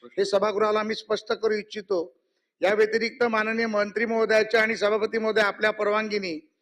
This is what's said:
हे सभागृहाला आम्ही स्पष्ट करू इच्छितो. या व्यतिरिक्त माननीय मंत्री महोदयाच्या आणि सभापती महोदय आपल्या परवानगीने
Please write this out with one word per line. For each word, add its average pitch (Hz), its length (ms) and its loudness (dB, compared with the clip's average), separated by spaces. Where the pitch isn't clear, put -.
हे 185 220 -4
सभागृहाला 214 540 0
आम्ही 214 160 -4
स्पष्ट - 380 -4
करू 214 200 0
इच्छितो. 196 640 -4
या 190 120 2
व्यतिरिक्त 220 500 0
माननीय 226 420 0
मंत्री 208 400 -2
महोदयाच्या 220 560 2
आणि 220 160 0
सभापती 208 400 0
महोदय 220 240 0
आपल्या 208 300 0
परवानगीने 208 760 -2